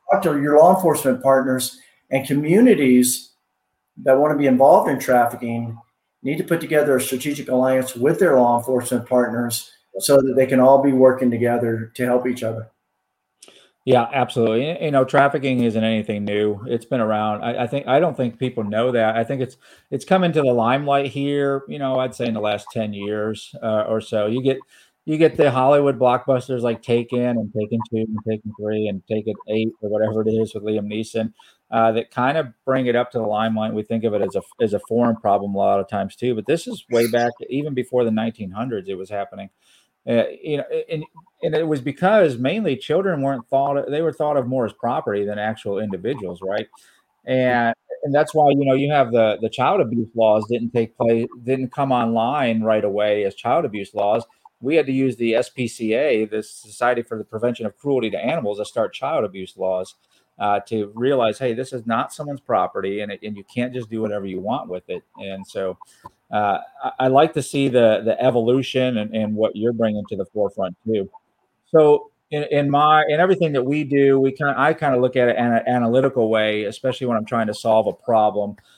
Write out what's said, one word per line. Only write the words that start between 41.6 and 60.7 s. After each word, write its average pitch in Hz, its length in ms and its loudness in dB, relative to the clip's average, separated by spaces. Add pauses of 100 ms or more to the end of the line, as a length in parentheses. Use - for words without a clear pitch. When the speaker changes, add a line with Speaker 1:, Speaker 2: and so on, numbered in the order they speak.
Speaker 2:
was 147 140 -2
because 160 560 2
mainly 165 360 -2
children 170 460 -2
weren't 135 280 -4
thought, 139 420 0
they 147 100 -2
were 160 140 -2
thought 151 240 0
of 123 80 -2
more 127 180 -2
as 101 80 -4
property 117 540 -2
than 104 120 -6
actual 104 400 -4
individuals, 98 640 -6
right? 104 240 -4 (600)
And, 123 480 0 (280)
and 143 120 -2
that's 151 180 2
why, 151 160 4
you 139 160 2
know, 135 80 2
you 143 180 0
have 135 220 2
the, 110 300 2
the 110 80 -2
child 160 320 0
abuse 113 320 -2
laws 107 340 4
didn't 117 220 -4
take 113 260 -2
place, 117 320 0 (160)
didn't 131 260 -2
come 135 220 -2
online 117 680 0
right 107 200 2
away 104 420 0
as 98 100 -4
child 143 320 0
abuse 101 280 -10
laws. 107 300 0 (380)
We 139 120 -2
had 151 120 2
to 135 60 -4
use 131 240 0
the 117 180 0
S 123 160 -2
P 123 180 -6
C 110 240 -6
A, 120 320 0
the 107 180 -6
Society 120 600 -4
for 113 160 -10
the 107 60 -10
Prevention 113 420 -4
of 101 100 -10
Cruelty 131 340 -2
to 92 80 -4
Animals, 113 380 -4
to 104 80 -6
start 107 300 -4
child 139 300 -4
abuse 95 340 -10
laws, 92 380 -4 (420)
uh, 101 220 0
to 104 340 -6